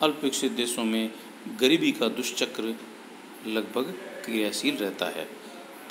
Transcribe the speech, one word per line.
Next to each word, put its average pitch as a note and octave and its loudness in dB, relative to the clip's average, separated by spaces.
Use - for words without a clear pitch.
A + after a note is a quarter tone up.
अल्पविकसित C#3+ 4
देशों A#2+ 0
में A2 2
गरीबी D3 8
का A2+ 2
दुष्चक्र A2+ -2
लगभग A2 0
क्रियाशील A2+ 2
रहता F#2+ 0
है। - -6